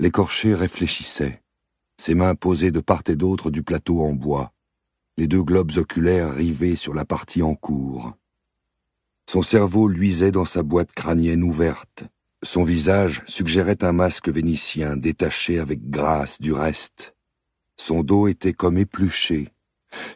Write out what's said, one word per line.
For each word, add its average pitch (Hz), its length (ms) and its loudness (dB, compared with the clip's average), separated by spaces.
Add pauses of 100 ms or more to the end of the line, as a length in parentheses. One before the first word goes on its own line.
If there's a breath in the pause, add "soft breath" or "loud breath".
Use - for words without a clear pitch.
l'écorché 95 540 2
réfléchissait, - 880 -4 (560)
ses 82 160 0
mains 90 200 4
posées 87 360 2
de 78 100 0
part 92 280 0
et 85 60 2
d'autre 87 360 0
du 73 120 -4
plateau 82 400 -2
en 76 120 0
bois, 69 400 -4 (640)
les 80 80 0
deux 90 160 2
globes 85 340 2
oculaires 85 580 0
rivés 82 420 0
sur 73 180 -8
la 76 100 -4
partie - 380 -4
en 78 140 2
cours. 65 600 -6 (1120)
Son 92 140 2
cerveau 104 440 4
luisait 95 460 2
dans 92 140 0
sa 87 160 -2
boîte 80 300 0
crânienne 82 500 0
ouverte. 80 600 -2 (380)
Son - 220 0
visage 85 600 2
suggérait 90 560 0
un 87 100 2
masque 87 360 0
vénitien 78 680 -2
détaché 80 600 -2
avec 73 300 -4
grâce 73 500 -2
du 78 140 -4
reste. - 640 -6 (600)
Son 82 260 -2
dos 101 260 4
était 92 240 0
comme 87 240 0
épluché, 92 720 0 (680 loud breath)